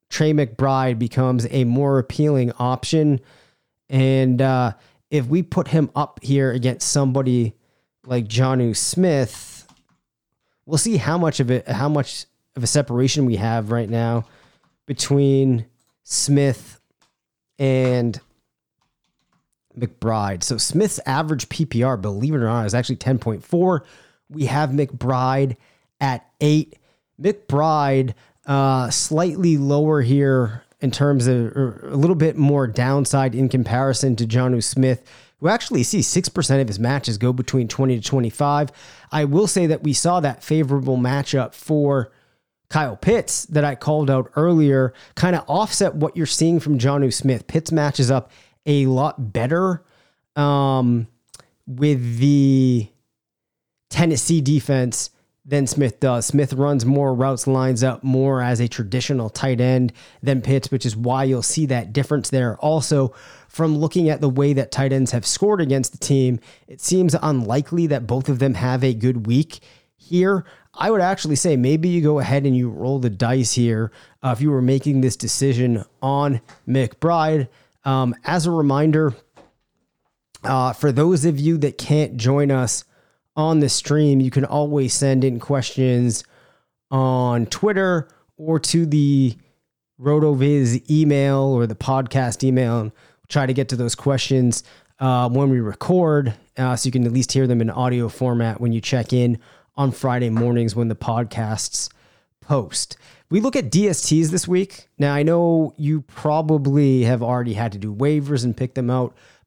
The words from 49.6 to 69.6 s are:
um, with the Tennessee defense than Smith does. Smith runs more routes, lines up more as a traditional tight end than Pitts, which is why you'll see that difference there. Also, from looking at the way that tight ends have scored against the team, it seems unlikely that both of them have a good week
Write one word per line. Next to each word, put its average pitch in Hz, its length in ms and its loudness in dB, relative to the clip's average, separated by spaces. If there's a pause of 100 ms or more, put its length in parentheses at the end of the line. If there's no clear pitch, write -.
um, 135 720 2 (600)
with 127 500 -2
the 135 680 4 (1040)
Tennessee 160 500 0
defense 135 720 0 (340)
than 135 220 -2
Smith 135 320 -2
does. 123 260 0
Smith 143 280 0
runs 139 300 0
more 139 300 2
routes, 127 320 -2
lines 131 380 0
up 127 200 -2
more 131 380 0
as 123 180 0
a 120 80 0
traditional 117 600 -4
tight 127 320 -2
end 127 320 2 (300)
than 131 180 0
Pitts, 127 300 0
which 131 140 -2
is 113 100 -4
why 123 300 -2
you'll 131 180 0
see 156 240 -2
that 120 260 -4
difference 139 380 -2
there. 123 260 0
Also, 147 560 0 (360)
from 156 280 0
looking 160 320 0
at 147 100 -2
the 143 100 2
way 139 240 2
that 135 180 -2
tight 135 220 0
ends 135 180 0
have 117 160 -4
scored 202 340 0
against 135 300 0
the - 80 -20
team, 127 400 2 (280)
it - 140 -20
seems 180 400 2
unlikely 147 640 0
that 131 220 -2
both 127 220 -2
of 131 100 0
them 135 160 2
have 127 280 -2
a 131 120 2
good 117 320 -2
week 127 320 0 (360)